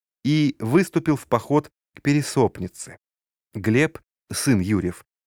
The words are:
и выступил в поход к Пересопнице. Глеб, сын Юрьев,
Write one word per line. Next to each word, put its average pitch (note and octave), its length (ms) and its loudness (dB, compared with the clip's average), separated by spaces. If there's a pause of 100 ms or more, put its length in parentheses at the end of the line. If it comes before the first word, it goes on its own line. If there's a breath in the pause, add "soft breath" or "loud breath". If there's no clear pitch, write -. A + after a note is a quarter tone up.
(260)
и D3 340 2
выступил D3+ 560 0
в - 120 -8
поход C#3+ 420 0 (260)
к - 60 -20
Пересопнице. C3 960 -2 (560)
Глеб, A#2 460 0 (300)
сын B2 300 0
Юрьев, F2+ 460 -2 (220)